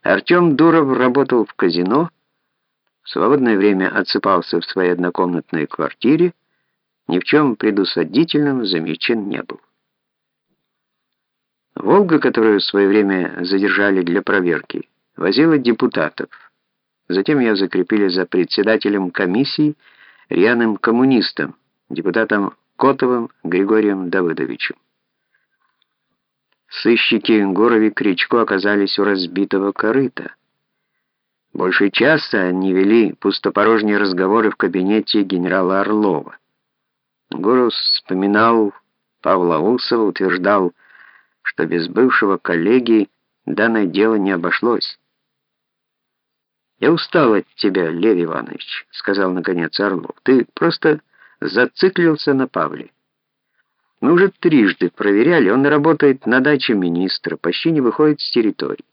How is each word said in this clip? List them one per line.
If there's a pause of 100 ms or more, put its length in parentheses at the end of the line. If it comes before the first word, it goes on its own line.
Артём
Дуров
работал
в
казино, (920)
в
свободное
время
отсыпался
в
своей
однокомнатной
квартире, (760)
ни
в
чём
предусудительным
замечен
не
был. (2250)
«Волга»,
которую
в
своё
время
задержали
для
проверки, (280)
возила
депутатов. (800)
Затем
её
закрепили
за
председателем
комиссии, (520)
рьяным
коммунистом, (320)
депутатом (220)
Котовым (140)
Григорием
Давыдовичем. (1900)
Сыщики
Егоров
и
Кричко
оказались
у
разбитого
корыта. (1160)
Больше
часа
они
вели
пустопорожние
разговоры
в
кабинете
генерала
Орлова. (960)
Гуров
вспоминал (480)
Павла
Усова,
утверждал, (680)
что
без
бывшего
коллеги (380)
данное
дело
не
обошлось. (1800)
«Я
устал
от
тебя,
Лев
Иванович»,
сказал
наконец
Орлов.
«Ты
просто (400)
зациклился
на
Павле. (1080)
Мы
уже
трижды
проверяли,
он
работает
на
даче
министра,
почти
не
выходит
с
территории.